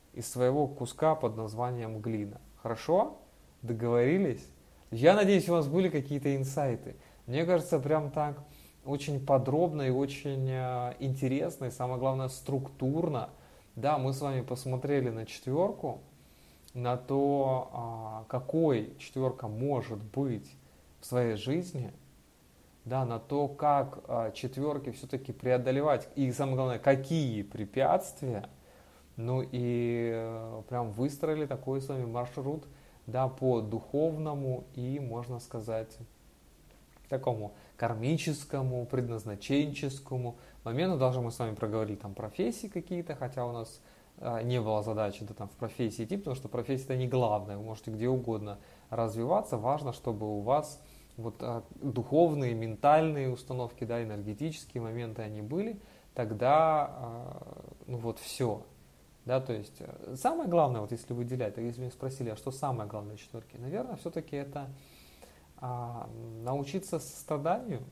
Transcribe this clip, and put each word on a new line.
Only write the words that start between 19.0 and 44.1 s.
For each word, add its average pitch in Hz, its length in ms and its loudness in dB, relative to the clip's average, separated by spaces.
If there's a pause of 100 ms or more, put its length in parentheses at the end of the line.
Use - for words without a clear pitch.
может 110 560 -2
быть 117 520 -2 (440)
в - 60 -20
своей 120 300 2
жизни – 131 560 -4 (920)
да, 127 200 0
на 117 140 -2
то, 143 280 0
как, 143 600 2
а, 117 240 0
четверки 135 600 -4
все-таки 131 400 -8
преодолевать, 131 840 2
и 135 160 2
самое 135 240 0
главное, 127 240 0
какие 135 640 2
препятствия. 127 1040 0 (680)
Ну 127 280 0
и, 120 680 0
э, 113 560 -6
прям 120 220 -2
выстроили 147 540 0
такой 135 360 -2
с 135 60 -10
вами 131 180 -4
маршрут, 127 600 -4 (420)
да, 127 200 0
по 127 340 2
духовному 143 1120 -2
и, 127 260 -4
можно 120 400 -6
сказать, 113 580 -6 (1120)
такому 117 440 -2 (240)
кармическому, 127 1080 0
предназначенческому 123 1500 -2 (280)
моменту. 151 340 2
Даже 127 240 4
мы 117 100 -2
с - 80 -12
вами 110 140 -2
проговорили 107 420 0
там 101 180 -10
профессии 202 540 -4
какие-то, 170 480 -6
хотя 131 300 -4
у 120 60 -4
нас, 113 300 -10 (360)